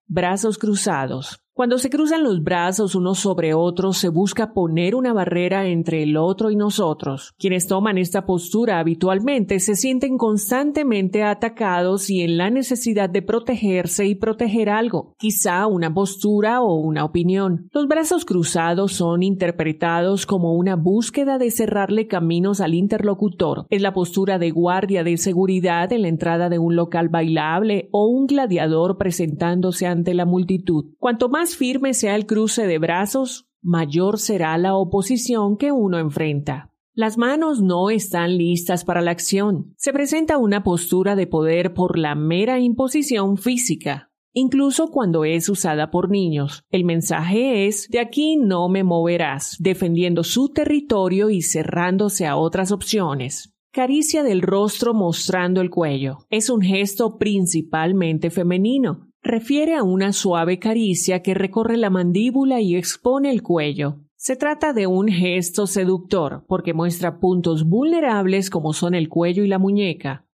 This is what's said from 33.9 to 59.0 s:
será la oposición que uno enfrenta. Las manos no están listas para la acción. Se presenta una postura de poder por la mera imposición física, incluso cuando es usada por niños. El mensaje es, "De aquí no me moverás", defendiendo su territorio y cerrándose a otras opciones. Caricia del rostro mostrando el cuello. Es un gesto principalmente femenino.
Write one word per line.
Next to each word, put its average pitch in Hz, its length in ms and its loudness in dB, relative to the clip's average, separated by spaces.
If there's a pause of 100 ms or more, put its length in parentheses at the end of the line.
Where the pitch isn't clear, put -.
será 170 380 -2
la 190 200 2
oposición 208 840 0
que 285 140 0
uno 196 260 2
enfrenta. 147 760 -4 (220)
Las 220 240 -2
manos 285 420 0
no 185 300 2
están 180 480 0
listas 175 440 0
para 175 200 -2
la 170 80 0
acción. 190 640 -2
Se 285 160 -2
presenta 302 460 0
una 202 260 2
postura 185 520 0
de 185 100 0
poder 170 480 0
por 180 240 0
la 151 160 0
mera 180 460 0
imposición 262 760 0
física, 160 760 -4 (220)
incluso 269 580 2
cuando 165 360 2
es 165 240 0
usada 156 400 -2
por 180 200 0
niños. 156 600 -2
El 185 140 2
mensaje 180 840 0
es, 208 240 -4
"De 240 100 0
aquí 302 360 0
no 185 340 2
me 190 120 2
moverás", 170 800 0
defendiendo 175 640 0
su 269 240 0
territorio 220 800 0
y 190 140 0
cerrándose 180 840 -2
a 143 100 -2
otras 180 360 0
opciones. 151 800 -4 (160)
Caricia 294 520 0
del 202 180 2
rostro 202 540 0
mostrando 185 640 0
el 180 80 0
cuello. 139 520 -2 (100)
Es 214 180 0
un 226 140 2
gesto 196 560 0
principalmente 170 1120 0
femenino. 190 800 0 (160)